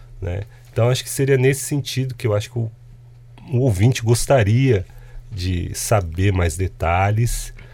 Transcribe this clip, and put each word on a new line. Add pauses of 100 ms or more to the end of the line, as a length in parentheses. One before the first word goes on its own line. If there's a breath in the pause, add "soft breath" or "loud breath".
(220 loud breath)
né? (280 loud breath)
Então,
acho
que
seria
nesse
sentido
que
eu
acho
que
o, (800)
o
ouvinte
gostaria (440 loud breath)
de
saber
mais
detalhes (220 loud breath)